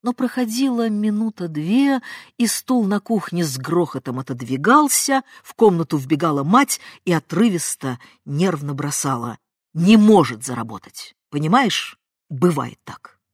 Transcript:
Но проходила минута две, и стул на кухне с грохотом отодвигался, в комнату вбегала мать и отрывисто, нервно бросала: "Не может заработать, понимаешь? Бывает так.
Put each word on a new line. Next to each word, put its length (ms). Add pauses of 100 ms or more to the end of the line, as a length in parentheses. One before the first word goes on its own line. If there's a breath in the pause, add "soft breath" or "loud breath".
Но 100
проходила 760
минута 580
две, 540 (360 loud breath)
и 120
стул 380
на 120
кухне 460
с 120
грохотом 640
отодвигался, 1040 (220 loud breath)
в 100
комнату 420
вбегала 460
мать 380 (240 loud breath)
и 80
отрывисто, 880 (240 soft breath)
нервно 500
бросала: 640 (360)
"Не 220
может 480
заработать, 720 (160)
понимаешь? 680 (300)
Бывает 560
так. 360 (140)